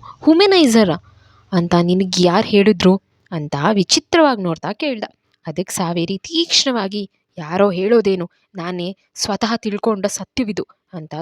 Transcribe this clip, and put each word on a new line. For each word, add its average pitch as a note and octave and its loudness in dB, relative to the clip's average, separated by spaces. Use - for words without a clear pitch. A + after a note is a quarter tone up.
ಹುಮೆನೈಸರ್ D#4 4
ಅಂತ E3+ 0
ನಿನಗ್ F3+ 0
ಯಾರ್ F3 2
ಹೇಳಿದ್ರು?" G3 4
ಅಂತ D3+ -8
ವಿಚಿತ್ರವಾಗಿ A#3 2
ನೋಡ್ತಾ E3+ -6
ಕೇಳ್ದ. A3+ -6
ಅದಕ್ಕೆ D#3+ -8
ಸಾವೇರಿ F3 -4
ತೀಕ್ಷ್ಣವಾಗಿ, A3+ -4
"ಯಾರೋ F3+ 0
ಹೇಳೋದೇನು, F#3+ 0
ನಾನೇ F3+ -8
ಸ್ವತಃ G#3+ -4
ತಿಳ್ಕೊಂಡ G3+ -4
ಸತ್ಯವಿದು" G3+ -6
ಅಂತ D#3 -14